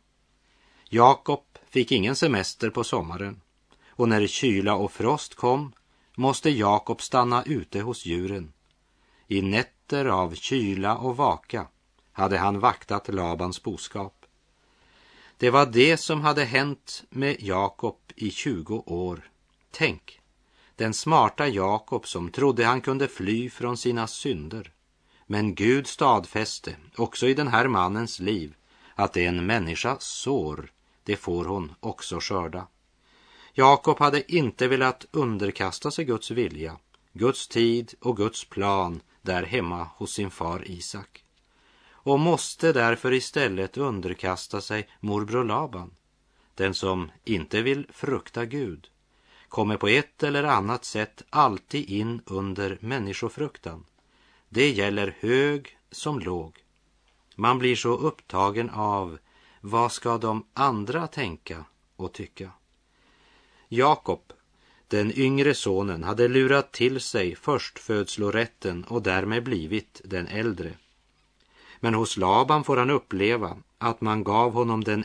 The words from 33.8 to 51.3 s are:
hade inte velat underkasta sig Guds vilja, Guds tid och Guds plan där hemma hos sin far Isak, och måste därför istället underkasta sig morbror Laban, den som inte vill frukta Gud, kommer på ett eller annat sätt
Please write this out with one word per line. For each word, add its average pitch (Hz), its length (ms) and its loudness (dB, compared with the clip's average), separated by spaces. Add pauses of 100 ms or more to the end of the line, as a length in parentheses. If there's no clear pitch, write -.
hade 143 380 2
inte 127 320 2
velat 131 420 0
underkasta 101 800 -2
sig 160 140 -6
Guds 117 260 -4
vilja, 78 460 -4 (360)
Guds 117 360 0
tid 117 520 2
och 120 160 -2
Guds 104 280 -2
plan 95 560 -2 (220)
där 90 200 -2
hemma 87 540 -4
hos 104 160 -10
sin 98 180 -4
far 85 400 -8
Isak, - 540 -14 (640)
och 139 300 2
måste 165 520 2
därför 117 400 2
istället 117 640 -2
underkasta 95 840 -4
sig 107 280 -6 (120)
morbror 104 440 -2
Laban, 110 460 -4 (640)
den 95 200 -2
som 92 360 -2 (140)
inte 104 380 -2
vill 139 300 -2
frukta 120 520 -6
Gud, 117 440 -8 (600)
kommer 107 280 0
på 101 120 0
ett 139 340 2
eller 143 220 0
annat 120 400 0
sätt - 460 -8